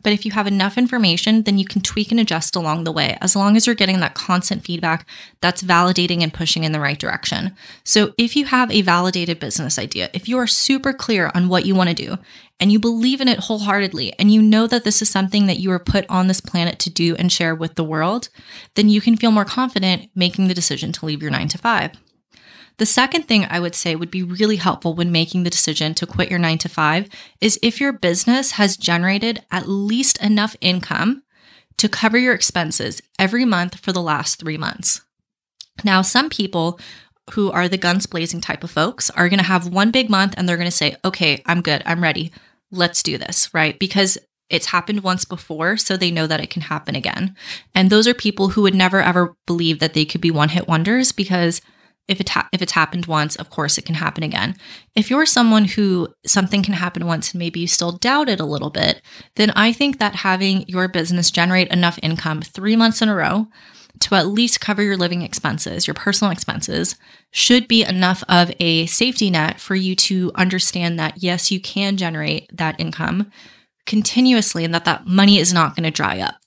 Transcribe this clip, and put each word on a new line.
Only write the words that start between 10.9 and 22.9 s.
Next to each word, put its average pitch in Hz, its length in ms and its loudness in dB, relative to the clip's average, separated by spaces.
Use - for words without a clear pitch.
clear 196 400 -2
on 180 160 2
what 180 160 2
you 190 100 2
want 180 140 4
to 170 60 -2
do, - 220 -8
and 196 120 4
you 208 60 6
believe 233 420 2
in 262 80 0
it 233 120 0
wholeheartedly, 196 800 -2
and 208 120 6
you 214 100 8
know 214 260 6
that 240 160 0
this 208 180 2
is 214 80 2
something 196 380 2
that 185 120 0
you 185 100 -2
were 180 100 0
put 190 280 0
on 185 200 2
this 185 120 2
planet 170 400 -2
to 170 120 -4
do 170 240 0
and 175 160 0
share 165 240 0
with 160 200 -6
the 165 80 -2
world, 160 460 -2
then 208 140 4
you 208 120 4
can 233 160 2
feel 226 140 2
more 214 120 4
confident 190 680 -4
making 185 340 0
the 185 60 0
decision 170 380 -4
to - 140 -8
leave 151 160 -6
your 151 100 -4
nine-to-five. 160 600 -2
The 220 100 0
second 269 400 2